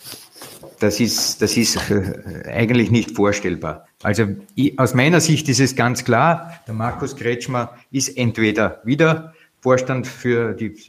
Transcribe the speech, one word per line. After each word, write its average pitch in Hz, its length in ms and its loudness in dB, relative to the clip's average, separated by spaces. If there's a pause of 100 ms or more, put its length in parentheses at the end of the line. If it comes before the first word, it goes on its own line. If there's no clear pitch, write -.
(800)
das 104 180 2
ist, - 440 -2
das 107 160 2
ist, 107 320 0
äh, 95 600 -4
eigentlich 113 400 2
nicht 113 200 2
vorstellbar. 90 760 -2 (160)
Also, 101 260 0 (260)
ich, 135 240 0
aus 127 160 2
meiner 151 260 4
Sicht 156 300 2
ist 123 100 2
es 131 160 2
ganz 120 280 0
klar, 156 600 2
der 110 80 -10
Markus 123 420 -6
Kretschmer 120 600 -4 (140)
ist - 260 -4
entweder 110 680 2
wieder 160 500 0 (280)
Vorstand 127 440 0
für 117 460 -2
die 104 240 -8 (120)